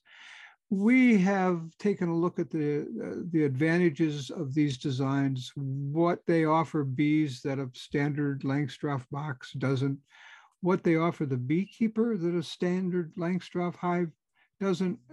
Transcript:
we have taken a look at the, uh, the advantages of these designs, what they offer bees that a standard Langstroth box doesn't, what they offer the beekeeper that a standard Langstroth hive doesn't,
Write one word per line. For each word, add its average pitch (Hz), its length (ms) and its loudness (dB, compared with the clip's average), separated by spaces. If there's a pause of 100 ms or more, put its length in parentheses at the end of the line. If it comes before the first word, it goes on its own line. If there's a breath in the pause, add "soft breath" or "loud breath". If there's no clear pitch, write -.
(720 loud breath)
we 226 480 6
have 185 420 2 (160)
taken 185 320 0
a 170 60 0
look 170 240 0
at 170 100 -4
the, 147 320 -2
uh, - 400 -8 (100)
the 160 120 2
advantages 151 880 2
of 139 240 -6
these 147 240 0
designs, 135 760 -2
what 143 720 0
they 165 200 4
offer 156 380 2
bees 147 600 0
that 135 160 -4
a 135 140 -6
standard 143 680 -2
Langstroth 139 720 -2
box 143 420 -8
doesn't, 135 460 0 (600 loud breath)
what 180 220 2
they 170 120 4
offer 160 320 0
the 127 100 -2
beekeeper 214 800 0
that 170 180 -2
a 175 60 0
standard 180 800 -2
Langstroth 175 560 -4
hive 175 340 -2 (500)
doesn't, 185 380 0 (160)